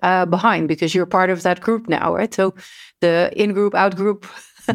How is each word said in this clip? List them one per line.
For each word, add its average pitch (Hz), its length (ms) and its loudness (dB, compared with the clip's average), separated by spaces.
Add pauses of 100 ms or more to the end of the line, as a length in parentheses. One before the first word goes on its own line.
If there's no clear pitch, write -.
uh, 185 220 2
behind 180 420 0
because 160 260 -2
you're 185 120 2
part 185 240 2
of 180 120 -2
that 180 200 0
group 226 260 -2
now, 165 260 0
right? 202 200 -2
So 190 200 0 (480)
the 170 340 2
in-group, 202 380 0
out-group. 196 580 0
<laughs> - 40 -20 (400)